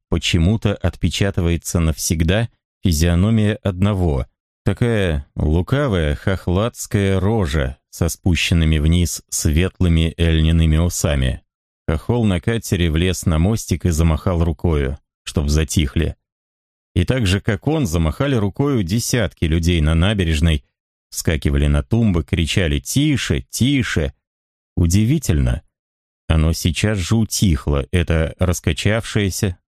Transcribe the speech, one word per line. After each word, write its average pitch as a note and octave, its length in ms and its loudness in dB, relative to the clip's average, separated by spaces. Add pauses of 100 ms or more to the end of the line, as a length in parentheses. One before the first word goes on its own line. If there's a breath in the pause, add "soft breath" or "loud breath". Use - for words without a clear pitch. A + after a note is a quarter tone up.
почему-то F#2 640 0
отпечатывается F2 1040 -2
навсегда E2 680 0 (340)
физиономия F#2+ 760 2
одного. F#2 680 -2 (380)
Такая G2 720 -2
лукавая, F2 800 0
хохлацкая G2 1040 -2
рожа D#2 580 -2 (120)
со - 180 -2
спущенными D#2+ 680 0
вниз E2 500 0
светлыми E2 880 0
льняными D#2+ 600 2
усами. C#2+ 640 -2 (440)
Хохол A2+ 380 0
на F#2 160 2
катере G2+ 500 -2
влез F2 360 0
на D#2+ 120 2
мостик F#2 460 -2
и F#2 60 2
замахал E2 520 0
рукою, D#2 560 -2 (260)
чтоб D2 240 -2
затихли. D2+ 680 0 (760)
И F2+ 100 2
так B2 220 0
же, F#2 140 2
как - 280 -2
он, D3+ 180 0
замахали E2+ 500 0
рукою A2+ 460 -2
десятки G#2+ 600 -2
людей E2+ 380 2
на D#2 120 2
набережной, E2 720 0 (460)
вскакивали D2 560 -2
на D2 160 0
тумбы, G#2 420 0
кричали: E2 560 -2
«Тише, B2+ 680 -2
тише!» A2 640 -2 (600)
Удивительно. F2+ 880 2 (640)
Оно D#2+ 260 2
сейчас G2+ 460 -2
же F#2+ 180 -2
утихло, D2 760 0
это E2 460 0
раскачавшееся, G2+ 1300 -2